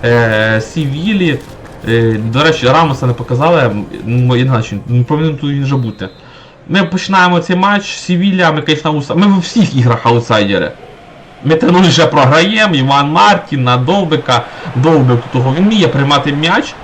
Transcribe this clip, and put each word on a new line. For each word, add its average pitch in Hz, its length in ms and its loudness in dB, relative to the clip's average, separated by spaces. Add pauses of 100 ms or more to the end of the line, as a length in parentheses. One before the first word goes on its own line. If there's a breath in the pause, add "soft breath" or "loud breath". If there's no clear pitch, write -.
е, 110 560 2
Сівілі. 160 760 -2 (500)
Е, 117 220 2
до 113 320 -2
речі, 160 240 0
Рамоса 156 380 2
не 123 80 0
показали, 143 480 0
м, 104 240 -2 (460)
я 123 120 2
не 131 40 0
знаю, 117 160 0
чи, 101 140 -8 (100)
ну, 123 160 2
повинен 151 340 0
тут 143 140 -4
він 139 120 -2
вже 135 120 0
бути. 110 340 -6 (580 loud breath)
Ми 190 160 0
починаємо 180 560 0
цей 175 160 -2
матч, 202 300 0 (120)
Сівілля, 180 540 0
ми, 151 100 -2
конечно, 151 300 -2
уса-, 147 240 -4
ми 190 120 2
в 196 120 2
усіх 170 360 0
іграх 120 300 0
аутсайдери. 104 680 0 (720)
Ми 156 120 2
три - 160 2
нуль 180 100 6
вже 165 240 4
програємо, 165 680 2
Іван 139 360 0
Мартін 175 520 2
на 123 140 2
Довбика, 151 640 0 (340 loud breath)
Довбик 127 440 4 (140)
того, 131 240 0
він 190 80 2
вміє 208 220 2
приймати 139 460 0
м'яч 170 400 -2 (100)